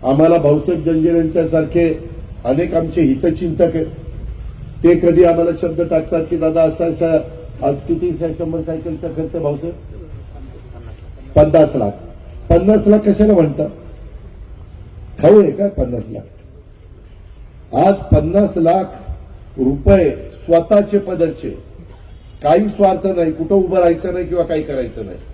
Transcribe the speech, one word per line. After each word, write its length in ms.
आम्हाला 260
भाऊसाहेब 460
जंजिरे 340
यांच्यासारखे 800
अनेक 300
आमचे 260
हितचिंतक 600
आहेत, 240
ते 120
कधी 280
आम्हाला 260
शब्द 200
टाकतात 480
की 80
"दादा 240
असा 240
असा", 320
आज 120
किती 240
सा-, 280
शंभर 220
सायकलचा 460
खर्च 280
भाऊसाहेब? 400
पन्नास 400
लाख. 160
पन्नास 380
लाख 120
कशाला 340
म्हणतात? 360
खाऊ 200
आहे 100
का 160
पन्नास 440
लाख? 100
आज 180
पन्नास 640
लाख 260
रुपये 520
स्वतःचे 680
पदरचे, 500
काही 240
स्वार्थ 400
नाही, 240
कुठं 240
उभं 220
राहायचं 360
नाही 140
किंवा 160
काही 200
करायचं 420
नाही 120